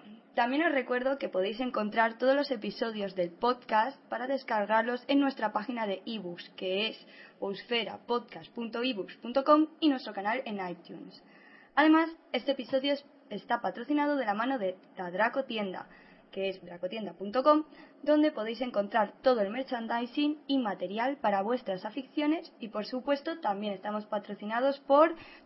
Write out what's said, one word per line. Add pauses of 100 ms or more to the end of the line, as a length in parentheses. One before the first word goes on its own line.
(360)
también
os
recuerdo
que
podéis
encontrar
todos
los
episodios
del
podcast
para
descargarlos
en
nuestra
página
de
ebooks,
que
es (340)
wowsferapodcast
punto
ebooks
punto
com, (120)
y
nuestro
canal
en
iTunes. (500)
Además, (220)
este
episodio
es, (280)
está
patrocinado
de
la
mano
de (180)
la
Draco
Tienda, (440)
que
es
dracotienda
punto
com, (380)
donde
podéis
encontrar
todo
el
merchandising
y
material
para
vuestras
aficiones
y,
por
supuesto,
también
estamos
patrocinados
por (300)